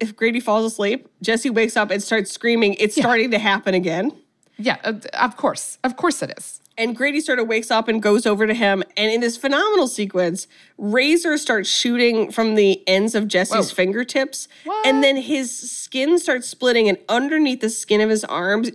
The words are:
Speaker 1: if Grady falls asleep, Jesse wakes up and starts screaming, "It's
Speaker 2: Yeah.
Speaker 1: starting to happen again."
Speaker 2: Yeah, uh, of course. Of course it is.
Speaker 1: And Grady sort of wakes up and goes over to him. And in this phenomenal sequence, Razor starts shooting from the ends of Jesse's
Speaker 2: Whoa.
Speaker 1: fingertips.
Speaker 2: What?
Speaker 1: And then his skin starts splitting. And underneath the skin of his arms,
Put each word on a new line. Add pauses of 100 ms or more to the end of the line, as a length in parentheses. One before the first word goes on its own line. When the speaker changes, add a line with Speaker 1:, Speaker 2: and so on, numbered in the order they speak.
Speaker 1:
if
Grady
falls
asleep, (140)
Jesse
wakes
up
and
starts
screaming,
"It's
Speaker 2:
Yeah.
Speaker 1:
starting
to
happen
again." (440)
Speaker 2:
Yeah,
uh, (220)
of
course.
Of
course
it
is. (160)
Speaker 1:
And
Grady
sort
of
wakes
up
and
goes
over
to
him. (140)
And
in
this
phenomenal
sequence, (300)
Razor
starts
shooting
from
the
ends
of
Jesse's
Speaker 2:
Whoa.
Speaker 1:
fingertips. (160)
Speaker 2:
What?
Speaker 1:
And
then
his
skin
starts
splitting.
And (100)
underneath
the
skin
of
his
arms,